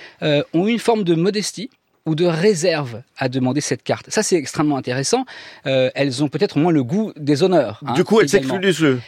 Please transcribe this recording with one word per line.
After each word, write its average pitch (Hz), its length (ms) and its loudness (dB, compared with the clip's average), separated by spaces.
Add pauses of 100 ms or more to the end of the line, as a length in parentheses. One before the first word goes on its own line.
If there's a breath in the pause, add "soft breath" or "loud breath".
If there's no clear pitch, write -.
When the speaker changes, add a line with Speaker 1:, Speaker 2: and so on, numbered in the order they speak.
(220 loud breath)
Speaker 1:
euh, 147 300 2
ont 180 160 2
une 233 100 0
forme 220 240 0
de 170 140 0
modestie 196 540 -4 (360)
ou 160 80 0
de 165 100 0
réserve 160 800 0 (160)
à 135 100 -2
demander 127 320 0
cette - 220 -4
carte. - 260 -4
Ça, 214 140 -2
c'est 196 140 0
extrêmement 147 400 0
intéressant. 135 480 -2 (420 loud breath)
Euh, 131 300 2
elles 139 260 -2
ont 147 60 0
peut-être 156 280 -2
moins 160 140 2
le 147 140 2
goût 185 320 -2
des 143 260 0
honneurs, 156 420 2
hein, 127 100 -4
Speaker 2:
Du 175 100 2
coup, 214 160 4
elles 165 60 4
Speaker 1:
également. 180 280 2
Speaker 2:
s'excluent 196 140 0
du 180 40 4
jeu. 143 360 2